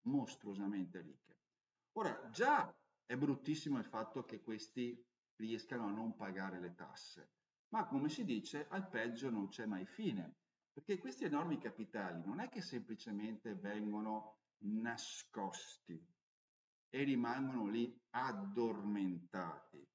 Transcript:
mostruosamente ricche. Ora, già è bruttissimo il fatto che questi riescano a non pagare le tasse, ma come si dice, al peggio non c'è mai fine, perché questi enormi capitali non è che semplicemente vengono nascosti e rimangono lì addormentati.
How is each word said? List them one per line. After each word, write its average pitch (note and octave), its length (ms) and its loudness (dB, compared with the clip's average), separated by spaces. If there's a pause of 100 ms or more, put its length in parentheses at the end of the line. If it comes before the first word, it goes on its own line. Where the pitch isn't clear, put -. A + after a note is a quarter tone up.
mostruosamente G2+ 960 0
ricche. - 340 -18 (560)
Ora, C3+ 380 -2
già B3 440 6 (300)
è B2 120 -2
bruttissimo C#3+ 600 4
il G#2+ 60 0
fatto A2 400 -2
che G#2+ 160 -8
questi A#2+ 580 -4 (380)
riescano A2+ 500 -2
a G2 40 2
non A2 260 0
pagare F#2+ 420 -2
le F2 160 -4
tasse, - 580 -14 (360)
ma A3 180 2
come C#3 220 2
si G#3+ 160 0
dice, C#3+ 440 0
al G3 200 -2
peggio A#2 420 0
non G#2 180 2
c'è A2 180 -4
mai F#2+ 180 0
fine, G#2+ 520 -2 (360)
perché F3+ 260 -2
questi - 260 -4
enormi D3+ 340 2
capitali G2 680 -4
non A2 160 -2
è B3 80 -2
che G#3+ 140 -6
semplicemente G#2+ 920 -4
vengono G#2+ 840 -2 (240)
nascosti G#2+ 1400 -4 (880)
e C#3 120 2
rimangono B2+ 640 4
lì A#2 280 2 (140)
addormentati. G2+ 1800 0